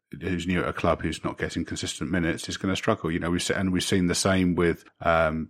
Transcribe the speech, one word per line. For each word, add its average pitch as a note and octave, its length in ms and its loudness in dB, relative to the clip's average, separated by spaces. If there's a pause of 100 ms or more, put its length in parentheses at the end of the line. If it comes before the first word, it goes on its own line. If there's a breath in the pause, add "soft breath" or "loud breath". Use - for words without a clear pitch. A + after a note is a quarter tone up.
(200)
who's F2 260 -2
new F2+ 160 2
at B1 60 -2
a - 60 -2
club E2 300 0
who's D#2 200 -4
not - 140 -4
getting - 260 -4
consistent E2 480 -6
minutes E2+ 380 0
is F2+ 80 -6
gonna F#2+ 180 -2
struggle. G2+ 340 0
You E2 100 -2
know, E2 120 -2
we've F2 100 0
se-, - 140 0
and F#2+ 160 0
we've F2 100 2
seen F#2 260 2
the E2+ 80 0
same F#2 400 2
with, E2+ 280 2 (160)
um, D#2+ 500 2